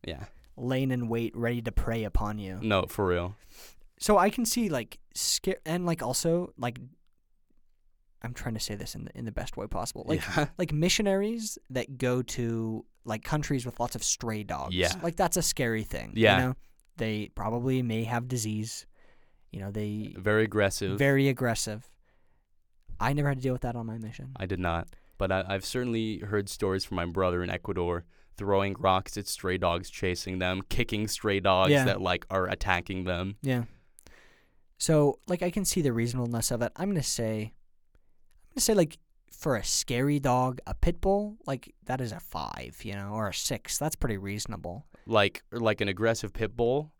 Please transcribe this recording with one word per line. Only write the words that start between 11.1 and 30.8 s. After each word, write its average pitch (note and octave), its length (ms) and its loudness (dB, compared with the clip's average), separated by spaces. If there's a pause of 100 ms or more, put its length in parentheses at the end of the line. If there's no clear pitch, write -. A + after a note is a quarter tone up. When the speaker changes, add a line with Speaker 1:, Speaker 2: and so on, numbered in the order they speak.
Speaker 2:
that B2+ 260 -4
go B2+ 260 2
to, A2+ 640 -2 (180)
like, A2 200 -6
countries C#3+ 420 0
with - 140 -10
lots A#2+ 160 -2
of A#2+ 80 -6
stray A2 400 -2
dogs. E2 320 -6
Speaker 1:
Yeah. F2+ 180 4 (100)
Speaker 2:
Like, E3 140 -2
that's F3+ 200 2
a F3 40 2
scary A2+ 420 0
thing. A#1 320 -10
Speaker 1:
Yeah. G#2+ 240 8
Speaker 2:
You - 80 4
know? B2+ 80 0 (420)
They G#2+ 380 -2
probably B2 460 0
may A2+ 240 0
have A#2+ 220 -2
disease. G#2+ 580 -4 (680)
You - 80 -10
know, G2 120 -6
they G#2 460 -4
Speaker 1:
Very G#2 280 4
aggressive. G2+ 520 0
Speaker 2:
Very C#3 300 4
aggressive. A#2 640 -2 (1120)
I B2 140 2
never C#3+ 140 2
had C#3 100 0
to B2+ 60 -8
deal C3 100 2
with B2 100 -4
that A#2+ 120 -2
on A#2 100 -6
my A2+ 120 -8
mission. A2 400 -12
Speaker 1:
I F#2+ 80 -4
did F2+ 140 -2
not. E2+ 280 0 (300)
But F#2+ 140 0
I, F#2+ 160 2
I've G2 180 -2
certainly A2+ 540 -2
heard G2+ 280 -2
stories F#2+ 380 0
from G2 100 -8
my F2 100 0
brother F2+ 380 2
in F2+ 60 -4
Ecuador F2 560 -2 (320)
throwing G2 420 2
rocks F#2 380 2
at G2+ 100 -8
stray F#2 300 -2
dogs, F2+ 320 0
chasing F#2 500 -2
them, F#2 300 0
kicking G#2+ 380 0